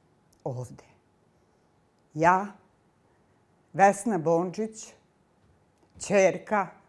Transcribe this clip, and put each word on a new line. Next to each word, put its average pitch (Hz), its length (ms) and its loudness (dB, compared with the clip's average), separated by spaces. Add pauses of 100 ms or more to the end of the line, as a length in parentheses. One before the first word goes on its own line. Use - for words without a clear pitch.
(440)
ovde 127 400 -12 (1300)
ja, 180 340 2 (1300)
Vesna 196 440 2
Bondžić, 175 760 -4 (1040)
ćerka 190 680 0 (220)